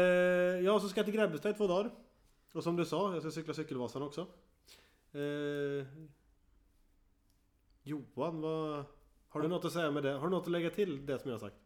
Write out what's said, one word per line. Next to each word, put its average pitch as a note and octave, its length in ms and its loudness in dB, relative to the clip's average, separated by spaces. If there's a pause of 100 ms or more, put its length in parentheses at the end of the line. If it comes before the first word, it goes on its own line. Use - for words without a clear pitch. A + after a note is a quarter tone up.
(640)
ja, G#3 160 6
så G3+ 80 -4
ska F#3 100 -2
jag G#3 80 2
till G#3 80 -2
Grebbestad G3+ 360 2
i G#3 40 0
två G#3 120 0
dagar. G3 240 2 (640)
Och D#3 100 -4
som E3+ 120 2
du E3+ 80 2
sa, F3+ 280 0
jag D#3+ 100 -4
ska D#3+ 80 -4
cykla D#3 240 -6
Cykelvasan C3+ 480 -4
också. D3 180 -6 (920)
Eh, C#3+ 760 -4 (2000)
Johan, D3 580 -6
vad, D#3 440 -2 (440)
har D3+ 140 -4
du D#3 60 2
något F3 160 0
att D3+ 80 0
säga D#3+ 180 0
med D3 120 0
det? C#3 100 2
Har C#3 120 -2
du F3+ 60 0
något F3 140 2
att E3+ 60 -4
lägga E3+ 200 2
till D#3+ 360 -2
det C3+ 120 -2
som C3+ 120 -6
jag A2 80 -4
har G#2 100 -8
sagt? - 180 -14